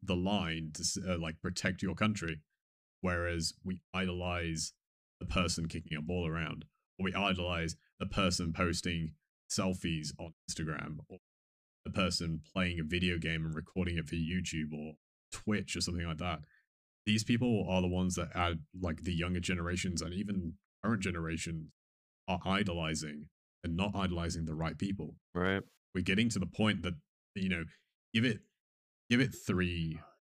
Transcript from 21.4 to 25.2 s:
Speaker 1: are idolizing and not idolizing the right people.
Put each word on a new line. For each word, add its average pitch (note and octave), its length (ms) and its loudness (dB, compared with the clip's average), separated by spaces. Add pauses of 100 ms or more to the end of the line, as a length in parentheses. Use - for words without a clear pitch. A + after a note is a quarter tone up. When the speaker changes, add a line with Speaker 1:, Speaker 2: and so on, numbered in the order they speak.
Speaker 1:
are F2+ 180 0
idolizing D#2+ 840 0 (360)
and E2 140 -2
not G2 180 0
idolizing E2+ 520 0
the D#2 80 -2
right D#2+ 220 -2
people. G2 380 -4 (180)